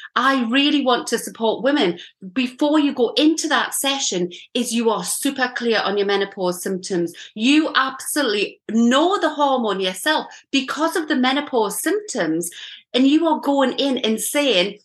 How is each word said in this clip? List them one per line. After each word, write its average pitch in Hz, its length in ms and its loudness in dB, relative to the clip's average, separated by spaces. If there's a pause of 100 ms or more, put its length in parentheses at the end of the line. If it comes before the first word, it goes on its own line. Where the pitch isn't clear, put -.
(160)
I 262 300 2
really 277 360 2
want 240 260 0
to 233 120 -2
support - 420 -4
women. 233 380 0 (320)
Before 294 480 0
you 285 140 2
go 240 240 0
into 311 320 2
that 240 240 0
session, 233 580 -2 (220)
is 233 200 -2
you 226 160 0
are 196 140 0
super 262 500 -2
clear 233 300 0
on 202 140 -2
your 202 100 0
menopause 196 560 -2
symptoms. 185 500 -4 (220)
You 277 400 2
absolutely 254 840 -2 (100)
know 262 480 4
the 330 100 0
hormone 254 520 0
yourself 233 460 -2 (240)
because 277 440 0
of 330 140 -2
the 294 80 0
menopause 254 640 0
symptoms. 175 680 -2 (440)
And 254 120 4
you 311 220 4
are 311 140 2
going 277 320 2
in 262 240 -2
and 220 240 -2
saying, 202 640 0